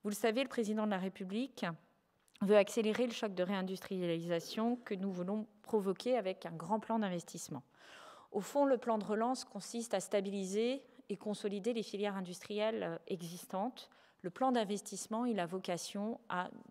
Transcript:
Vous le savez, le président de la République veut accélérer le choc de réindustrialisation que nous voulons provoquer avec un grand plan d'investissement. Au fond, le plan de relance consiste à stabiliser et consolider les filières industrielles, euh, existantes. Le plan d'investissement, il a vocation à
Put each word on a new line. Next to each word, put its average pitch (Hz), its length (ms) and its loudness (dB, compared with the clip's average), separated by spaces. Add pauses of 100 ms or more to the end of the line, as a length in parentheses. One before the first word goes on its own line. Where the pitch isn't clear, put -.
Vous 208 80 -2
le 208 40 -2
savez, 233 280 2
le 262 80 0
président 214 340 0
de 214 60 2
la 208 80 2
République 196 640 -4 (760)
veut 208 160 10
accélérer 214 480 4
le 233 60 -2
choc 214 200 -2
de 180 100 0
réindustrialisation 185 1300 0
que 240 180 -6
nous 196 160 -2
voulons 190 360 -2 (260)
provoquer 220 460 2
avec 190 260 -2
un 170 80 -6
grand 165 280 0
plan 226 180 0
d'investissement. 175 640 -4 (680)
Au 202 120 0
fond, 285 240 4
le 262 100 6
plan 226 220 2
de 202 80 -2
relance 226 400 0
consiste 226 480 -6
à 190 60 2
stabiliser 202 800 0 (260)
et 196 80 -4
consolider 208 560 -2
les 226 100 0
filières 202 320 -2
industrielles, 208 680 -2
euh, 165 240 -2
existantes. 185 840 -4 (320)
Le 180 80 -6
plan 262 240 2
d'investissement, 214 720 -2
il 220 160 2
a 170 60 0
vocation 190 840 -4
à 185 220 -2 (200)